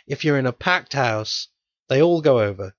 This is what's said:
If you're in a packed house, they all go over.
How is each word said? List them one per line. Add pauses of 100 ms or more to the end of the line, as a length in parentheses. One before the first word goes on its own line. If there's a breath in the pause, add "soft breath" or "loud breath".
If
you're
in
a
packed
house, (400)
they
all
go
over.